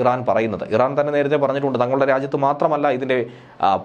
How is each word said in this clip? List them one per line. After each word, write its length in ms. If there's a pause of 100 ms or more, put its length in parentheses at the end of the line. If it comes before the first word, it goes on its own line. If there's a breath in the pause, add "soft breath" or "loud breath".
ഇറാൻ 180 (100)
പറയുന്നത്. 360 (100)
ഇറാൻ 260
തന്നെ 160
നേരത്തെ 280
പറഞ്ഞിട്ടുണ്ട്, 380
തങ്ങളുടെ 300
രാജ്യത്ത് 320
മാത്രമല്ല 520
ഇതിൻ്റെ, 200 (500 loud breath)
ആ, 20 (160)